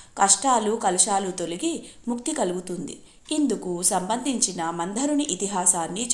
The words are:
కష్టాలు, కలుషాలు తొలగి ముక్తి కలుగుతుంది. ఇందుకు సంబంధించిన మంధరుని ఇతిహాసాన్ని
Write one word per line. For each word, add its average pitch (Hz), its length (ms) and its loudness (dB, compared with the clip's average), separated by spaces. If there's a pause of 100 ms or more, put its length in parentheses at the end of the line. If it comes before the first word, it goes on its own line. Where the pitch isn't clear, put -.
(220)
కష్టాలు, 220 540 4
కలుషాలు 196 560 2
తొలగి 185 520 -4 (240)
ముక్తి 240 240 -4
కలుగుతుంది. 180 680 -4 (320)
ఇందుకు 190 520 0
సంబంధించిన 190 880 0
మంధరుని 214 540 0
ఇతిహాసాన్ని 190 920 0